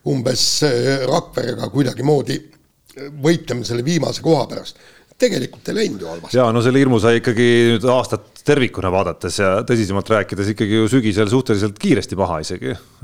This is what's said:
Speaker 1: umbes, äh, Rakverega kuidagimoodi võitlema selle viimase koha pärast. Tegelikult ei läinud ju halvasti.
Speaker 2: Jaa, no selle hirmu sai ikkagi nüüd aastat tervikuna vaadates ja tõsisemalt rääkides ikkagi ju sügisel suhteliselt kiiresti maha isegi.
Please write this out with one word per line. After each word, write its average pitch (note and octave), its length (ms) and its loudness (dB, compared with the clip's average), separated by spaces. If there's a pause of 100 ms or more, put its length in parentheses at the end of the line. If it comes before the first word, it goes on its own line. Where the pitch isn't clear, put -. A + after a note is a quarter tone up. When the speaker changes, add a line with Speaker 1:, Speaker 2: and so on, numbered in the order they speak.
Speaker 1:
umbes, C3 440 0 (140)
äh, C3+ 420 0
Rakverega B2 680 -2
kuidagimoodi C3+ 680 0 (760)
võitlema C#3+ 500 -2
selle A#2+ 220 -4
viimase - 380 -2
koha D3 240 2
pärast. - 320 -14 (320)
Tegelikult - 580 -4
ei - 80 -6
läinud F3 240 -4
ju E2 80 -10
halvasti. E2+ 260 -10
Speaker 2:
Jaa, B2 140 4
no A#2 100 2
selle B2+ 220 4
hirmu C3 180 4
sai A#2 220 4
ikkagi A#2+ 240 0 (200)
nüüd A#2 200 2
aastat B2 560 -2
tervikuna B2 500 0
vaadates F2+ 460 -2
ja F#2+ 220 2
tõsisemalt G#2 520 0
rääkides G2+ 400 0
ikkagi G#2+ 240 0
ju A2 140 2
sügisel A2 420 2
suhteliselt A2 480 0
kiiresti A2+ 400 0
maha E2+ 220 -2
isegi. F#2+ 320 -8 (300)